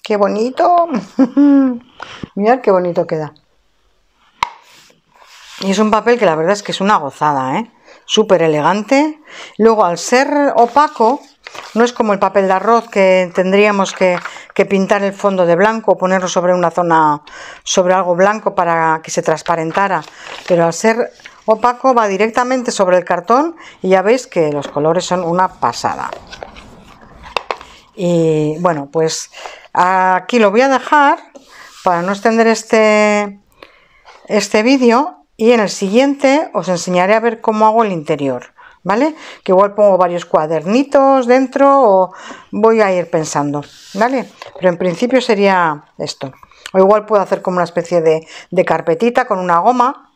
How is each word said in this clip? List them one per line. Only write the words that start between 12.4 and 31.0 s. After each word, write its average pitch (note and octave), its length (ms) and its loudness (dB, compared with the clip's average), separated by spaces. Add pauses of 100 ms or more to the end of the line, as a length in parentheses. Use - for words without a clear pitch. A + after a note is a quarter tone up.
de F#3+ 80 0
arroz A3 340 0
que F#3 460 2
tendríamos G3 600 0
que, F3+ 260 0 (340)
que G3 140 0
pintar G3 340 0
el G3 120 -2
fondo F#3+ 340 0
de E3+ 80 4
blanco, G#3 420 0
ponerlo F#3 300 -2
sobre F3+ 260 0
una F3 160 0
zona, D#3+ 540 0 (400)
sobre F#3 320 0
algo F3+ 180 0
blanco G3 400 0
para E3 500 0
que - 60 -18
se E3 140 -4
transparentara. E3 800 -2 (440)
Pero E3+ 180 2
al E3 80 -2
ser A3+ 400 -2 (320)
opaco A#3+ 500 0
va A3+ 120 2
directamente A#3+ 600 -2
sobre F3+ 280 2
el F3 80 0
cartón A#3+ 500 0 (260)
y F#3+ 80 -4
ya F#3 140 4
veis A#3+ 240 0
que D#3 240 -2
los C#3+ 160 -6
colores E3 360 -2
son F3+ 200 -4
una F3 240 0
pasada. F#2 640 -6 (1800)
Y D#3+ 640 0
bueno, D#3 320 -2
pues D#3+ 400 -4 (420)
aquí F#3 640 0
lo G3+ 120 4
voy A3+ 100 2
a C4+ 80 2
dejar C#4+ 500 2 (640)